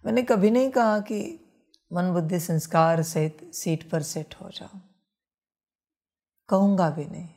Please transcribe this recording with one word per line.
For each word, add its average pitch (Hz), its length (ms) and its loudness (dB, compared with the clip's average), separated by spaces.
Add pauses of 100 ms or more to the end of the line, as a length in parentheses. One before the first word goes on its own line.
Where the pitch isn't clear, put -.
मैंने 226 180 0
कभी 214 280 4
नहीं 254 200 2
कहा 220 300 2
कि 208 200 -6 (720)
मन 180 200 0
बुद्धि 170 280 0
संस्कार 165 640 2
सहित 156 520 -4
सीट 160 360 -4
पर 160 120 -2
सेट 151 320 -10
हो - 160 -18
जाओ, - 300 -18 (1700)
कहूँगा 190 420 4
भी 151 140 -6
नहीं। - 320 -14